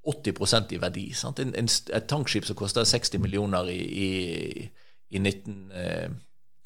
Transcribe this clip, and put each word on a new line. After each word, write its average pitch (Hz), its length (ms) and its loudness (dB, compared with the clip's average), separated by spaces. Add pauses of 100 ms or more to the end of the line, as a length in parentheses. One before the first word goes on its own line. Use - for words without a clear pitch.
åtti 139 300 0
prosent 101 380 4
i 87 100 -4
verdi, 92 320 -2
sant? - 280 -4
En, 131 120 0
en 113 160 2
st-, - 240 2
et 113 160 0
tankskip 135 380 2
som 98 100 -4
koster 104 300 2
seksti 117 340 4
millioner 95 480 2
i, 90 80 -2
i, 90 320 0 (1040)
i 98 80 2
nitten, 95 480 0
eh, 87 380 -4 (580)